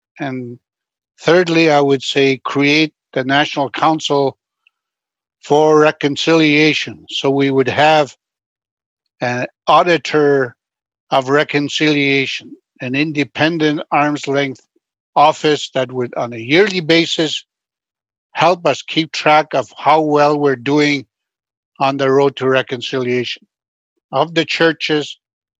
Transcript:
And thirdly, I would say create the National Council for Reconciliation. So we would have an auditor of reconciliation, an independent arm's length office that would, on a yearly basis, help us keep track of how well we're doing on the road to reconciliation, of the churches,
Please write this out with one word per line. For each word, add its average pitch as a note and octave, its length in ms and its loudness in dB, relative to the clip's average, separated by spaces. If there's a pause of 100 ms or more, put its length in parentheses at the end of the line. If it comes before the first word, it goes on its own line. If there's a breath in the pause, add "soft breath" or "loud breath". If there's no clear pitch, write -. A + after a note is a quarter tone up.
(200)
And B2+ 400 -10 (600)
thirdly, E3 500 2
I D3 120 4
would C#3 220 0
say C#3 360 0
create D3 540 0 (200)
the C#3 100 -4
National C#3+ 460 -2
Council D3 680 -2 (1080)
for D#3 360 4
Reconciliation. D3+ 1300 0
So - 200 -4
we C#3 220 0
would C3+ 180 0
have D3+ 480 2 (1040)
an B2 240 -4 (220)
auditor D3+ 880 2 (560)
of C3 180 0
reconciliation, C#3+ 1300 -2 (260)
an B2+ 140 -6
independent D3+ 840 -2 (100)
arm's D3 360 -2
length C#3 400 -4 (480)
office D3+ 600 2
that B2+ 160 -4
would, B2+ 240 -6
on A#2+ 180 -6
a A#2 40 -12
yearly F3+ 420 0
basis, D#3+ 680 -2 (840)
help E3+ 340 0
us C#3 160 0
keep D#3+ 300 -6
track D3+ 420 2
of C3+ 240 -4
how D#3 240 2
well D3 380 2
we're C#3+ 160 2
doing C#3+ 500 0 (720)
on C#3 180 -2
the C3+ 140 0
road C#3 240 2
to C3 140 -2
reconciliation, B2 960 -4 (640)
of D#3 220 -2
the D#3+ 100 0
churches, D#3 760 -2 (400)